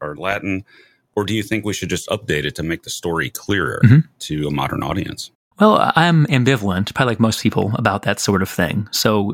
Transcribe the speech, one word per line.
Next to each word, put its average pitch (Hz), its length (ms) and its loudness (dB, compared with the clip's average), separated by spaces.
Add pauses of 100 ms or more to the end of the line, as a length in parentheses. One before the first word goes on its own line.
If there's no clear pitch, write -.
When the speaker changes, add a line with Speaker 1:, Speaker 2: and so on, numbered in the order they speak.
Speaker 1:
or 76 140 -10
Latin, 95 500 -6 (500)
or 104 80 0
do 101 120 -4
you 104 80 -2
think 104 220 -4
we 101 80 -2
should 90 160 -6
just 87 200 -6
update 76 360 -4
it 73 100 -6
to 82 80 -8
make 82 180 -6
the - 80 -20
story 82 400 -4
clearer - 560 -4
Speaker 2:
Mm-hmm. 135 140 8 (200)
Speaker 1:
to - 280 -6
a 147 40 -4
modern 69 300 -4
audience? - 480 -6 (300)
Speaker 2:
Well, 214 360 4
I'm 165 300 4
ambivalent, 104 680 2
probably 127 160 2
like 104 80 -2
most 113 240 2
people, 101 320 0
about 101 260 0
that - 180 -2
sort 98 220 2
of 95 80 -2
thing. 98 420 -2
So, 107 300 2 (120)